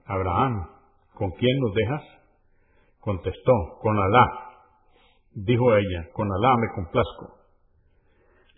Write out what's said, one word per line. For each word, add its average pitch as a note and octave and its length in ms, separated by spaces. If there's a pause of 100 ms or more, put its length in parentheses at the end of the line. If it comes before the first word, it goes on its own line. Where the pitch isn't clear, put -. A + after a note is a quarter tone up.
"Abraham, F#2+ 640 (440)
¿con F#2+ 180
quién B2+ 260
nos A2+ 160
dejas?". A2 280 (1000)
Contestó, A2 520 (300)
"Con G#2+ 160
Alá". G#2 280 (1080)
Dijo A#2 420
ella, F2+ 360
"Con G#2 180
Alá A#2 260
me A2+ 200
complazco". - 580 (1200)